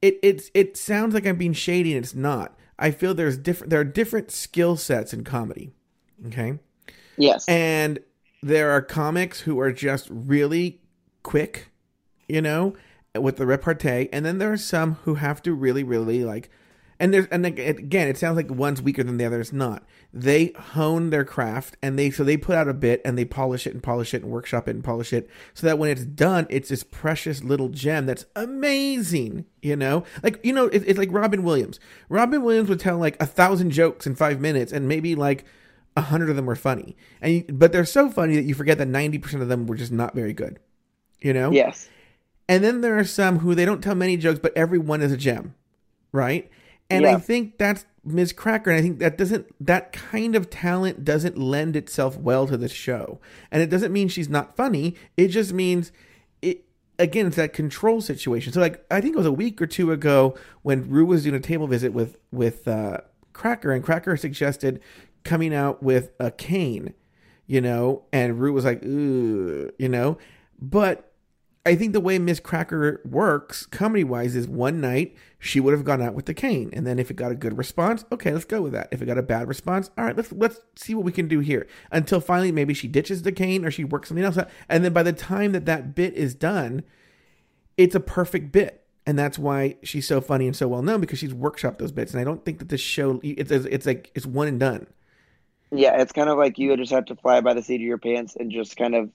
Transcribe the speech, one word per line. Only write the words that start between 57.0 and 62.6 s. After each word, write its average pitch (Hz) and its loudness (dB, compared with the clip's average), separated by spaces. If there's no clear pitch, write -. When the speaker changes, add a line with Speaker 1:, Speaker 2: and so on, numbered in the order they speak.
Speaker 1:
it's 156 -2
that 156 0
control 214 0
situation. 139 -4
So, 147 0
like, 170 2
I 190 4
think 294 0
it - 0
was 180 2
a 151 4
week 208 -2
or 165 -2
two 165 0
ago 139 4
when 135 0
Rue 147 6
was 170 4
doing 143 0
a 131 -2
table 156 -4
visit 123 0
with, 117 -2
with, 117 -2